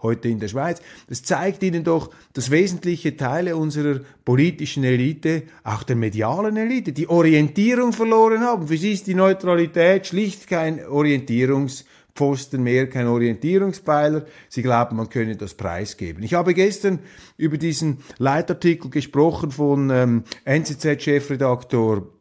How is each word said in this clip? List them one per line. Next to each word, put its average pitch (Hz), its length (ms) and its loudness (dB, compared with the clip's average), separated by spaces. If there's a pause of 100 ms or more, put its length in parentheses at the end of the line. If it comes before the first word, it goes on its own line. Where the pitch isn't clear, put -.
heute 120 240 -2
in 117 120 -2
der 107 80 -8
Schweiz. 143 320 -6 (280)
Das - 160 -10
zeigt 190 400 -2
Ihnen 170 200 -2
doch, 165 280 -2 (220)
dass 127 180 -4
wesentliche 175 680 0
Teile 165 400 -2
unserer 147 440 -2 (220)
politischen 143 600 2
Elite, 151 580 0 (220)
auch 107 180 -6
der 127 140 -2
medialen 117 640 -2
Elite, 220 340 -2
die 151 180 -4
Orientierung 170 840 4
verloren 226 500 4
haben. 226 260 0
Für 160 100 0
sie 190 140 -2
ist 202 160 -4
die 190 80 -2
Neutralität 180 920 4
schlicht 190 400 -4
kein 160 360 -2
Orientierungs- 135 1040 0 (340)
Pfosten 139 440 -2
mehr, 127 260 2
kein 123 180 -2
Orientierungspfeiler. 147 1160 0 (240)
Sie - 120 -6
glauben, 120 360 0
man 110 120 -4
könne 110 280 -4
das 101 160 -12
preisgeben. 87 680 -8
Ich 110 120 -6
habe 175 200 2
gestern 190 460 0 (380)
über 156 200 -2
diesen 151 420 -2 (180)
Leitartikel 160 720 0
gesprochen 151 640 0
von, 139 380 0
ähm, 123 340 2 (200)
N 147 220 0
Z 147 160 -8
Z-Chefredaktor 135 1300 0 (120)